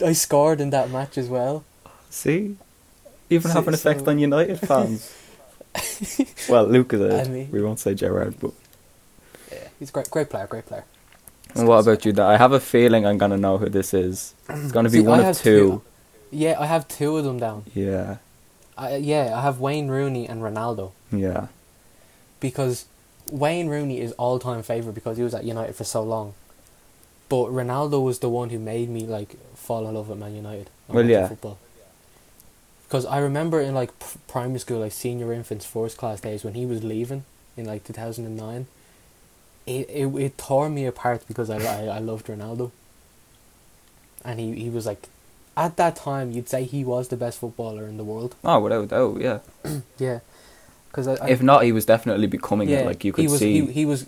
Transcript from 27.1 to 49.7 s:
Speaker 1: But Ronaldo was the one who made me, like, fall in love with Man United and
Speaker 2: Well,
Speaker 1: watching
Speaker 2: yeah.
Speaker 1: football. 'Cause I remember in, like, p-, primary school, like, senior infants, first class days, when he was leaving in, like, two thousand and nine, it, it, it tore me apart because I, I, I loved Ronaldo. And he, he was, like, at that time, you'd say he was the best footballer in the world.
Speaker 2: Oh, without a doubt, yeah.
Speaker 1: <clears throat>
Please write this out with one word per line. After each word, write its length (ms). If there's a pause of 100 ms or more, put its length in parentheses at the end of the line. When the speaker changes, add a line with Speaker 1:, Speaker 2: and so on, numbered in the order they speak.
Speaker 1:
But 180
Ronaldo 560
was 160
the 100
one 200
who 100
made 300
me, 160
like, 300 (200)
fall 320
in 80
love 140
with 100
Man 160
United 340 (180)
and 80
Speaker 2:
Well, 80
Speaker 1:
watching 80
Speaker 2:
yeah. 180
Speaker 1:
football. 280 (1300)
'Cause 160
I 140
remember 420
in, 120
like, 260
p-, 280
primary 320
school, 200
like, 120
senior 420
infants, 320
first 320
class 220
days, 240
when 120
he 100
was 180
leaving 400 (320)
in, 100
like, 200
two 80
thousand 320
and 120
nine, 300 (1000)
it, 240
it, 260
it 220
tore 320
me 160
apart 420
because 220
I, 80
I, 380
I 40
loved 280
Ronaldo. 440 (1500)
And 140
he, 140
he 160
was, 160
like, 240 (480)
at 200
that 180
time, 360
you'd 180
say 140
he 200
was 260
the 80
best 220
footballer 480
in 100
the 60
world. 400
Speaker 2:
Oh, 160
without 240
a 40
doubt, 340
yeah. 180 (240)
Speaker 1:
<clears throat> 180 (160)